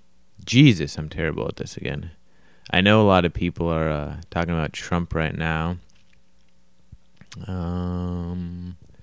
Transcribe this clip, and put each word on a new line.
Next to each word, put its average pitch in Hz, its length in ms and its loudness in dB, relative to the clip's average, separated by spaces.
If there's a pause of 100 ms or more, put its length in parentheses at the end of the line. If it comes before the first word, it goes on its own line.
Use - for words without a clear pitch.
(440)
Jesus, 113 540 4
I'm 76 100 -6
terrible 80 400 -4
at - 80 -8
this - 220 -12
again. 71 340 -8 (600)
I 87 80 4
know 104 220 6
a - 20 6
lot 92 220 6
of 85 80 0
people 85 340 -2
are, 80 220 0
uh, 76 260 -4 (140)
talking 85 240 -2
about 80 180 -2
Trump - 420 -4
right 80 240 -2
now. 80 400 -4 (1700)
Um, 87 1300 -6 (260)